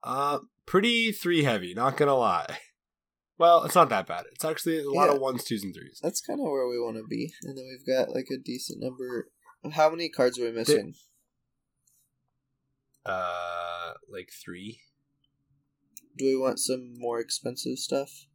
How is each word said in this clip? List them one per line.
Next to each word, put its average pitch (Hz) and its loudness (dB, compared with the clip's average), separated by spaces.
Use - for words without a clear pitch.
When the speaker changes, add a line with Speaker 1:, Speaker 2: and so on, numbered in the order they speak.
Speaker 1:
Uh, 143 -2
pretty 226 4
three 175 2
heavy, 92 0
not 120 0
gonna 143 4
lie. 101 2
Well, 170 8
it's 165 -2
not 165 8
that 101 0
bad. 85 -8
It's - -10
actually 160 -2
a 143 -6
lot 143 4
Speaker 2:
Yeah. 147 6
Speaker 1:
of 139 0
ones, 131 -2
twos, 107 -4
and 92 -8
threes. - -18
Speaker 2:
That's - -2
kinda 285 -6
where 135 0
we 123 -4
wanna 117 -6
be. 117 -6
And 135 -12
then 131 -14
we've 131 -14
got, 131 2
like, 131 -4
a 135 -4
decent - -10
number. 127 -8
How 156 6
many 165 -6
cards 127 2
are 123 -2
we 117 -2
missing? 117 2
Speaker 1:
Uh, 87 -6
like, 95 -14
three. 95 -16
Speaker 2:
Do 135 -6
we 135 4
want 131 0
some 127 -4
more 120 -4
expensive - -6
stuff? - -6